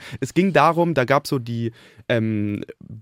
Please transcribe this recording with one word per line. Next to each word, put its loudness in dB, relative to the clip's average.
Es -6
ging 2
darum, 4
da 2
gab's 0
so 0
die, -4
ähm, 0